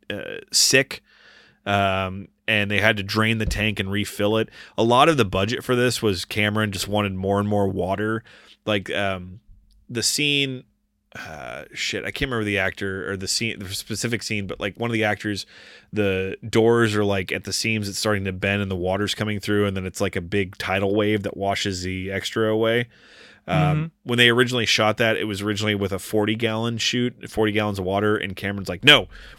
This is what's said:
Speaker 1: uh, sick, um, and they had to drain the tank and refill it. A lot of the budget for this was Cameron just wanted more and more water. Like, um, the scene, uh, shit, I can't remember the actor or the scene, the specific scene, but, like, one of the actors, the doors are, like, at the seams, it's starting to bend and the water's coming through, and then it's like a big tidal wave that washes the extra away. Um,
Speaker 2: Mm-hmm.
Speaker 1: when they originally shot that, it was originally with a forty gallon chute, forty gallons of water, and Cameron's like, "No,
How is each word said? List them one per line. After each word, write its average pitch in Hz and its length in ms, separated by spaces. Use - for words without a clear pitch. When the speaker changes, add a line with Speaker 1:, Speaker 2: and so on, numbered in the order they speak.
Speaker 1:
uh, - 300
sick, - 500
um, 95 600
and 104 220
they 101 100
had 110 160
to 101 60
drain 110 360
the 107 80
tank 107 320
and 95 120
refill 104 460
it. 110 120
A - 60
lot 120 260
of 160 80
the 120 80
budget 95 380
for 127 140
this 123 260
was 98 220
Cameron 107 480
just 95 160
wanted 101 260
more 95 240
and 104 100
more 101 200
water. 98 560
Like, 104 240
um, 92 500
the 117 140
scene, 139 640
uh, 69 460
shit, - 300
I 101 80
can't 139 180
remember 113 140
the 101 140
actor 95 520
or 98 60
the 95 120
scene, - 300
the 92 160
specific 113 480
scene, 104 240
but, - 120
like, 98 200
one 113 120
of 113 40
the 107 100
actors, 104 400
the 95 460
doors 113 460
are, 104 100
like, 98 260
at 98 140
the 98 80
seams, 110 360
it's 98 100
starting 104 260
to 95 80
bend 98 300
and 95 80
the 95 60
water's 92 380
coming 107 240
through, 104 280
and 95 100
then 92 80
it's 92 160
like 98 160
a 95 60
big 95 340
tidal 98 380
wave 104 300
that - 120
washes 98 460
the 92 280
extra 110 400
away. 113 380
Um, - 260
Speaker 2:
Mm-hmm. 78 100
Speaker 1:
when 120 140
they 120 120
originally 120 360
shot 107 320
that, 113 180
it - 80
was 101 180
originally 104 320
with 98 180
a 95 60
forty 107 380
gallon 113 420
chute, 123 500
forty 110 240
gallons 104 260
of 92 60
water, 101 320
and 92 200
Cameron's 101 320
like, 90 160
"No, 127 240